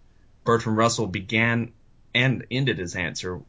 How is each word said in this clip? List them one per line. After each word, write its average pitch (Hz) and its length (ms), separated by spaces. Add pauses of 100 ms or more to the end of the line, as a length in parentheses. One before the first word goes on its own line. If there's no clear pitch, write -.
(460)
Bertrand 113 320
Russell 113 300
began 113 680 (420)
and 120 340
ended 123 280
his 87 180
answer 90 540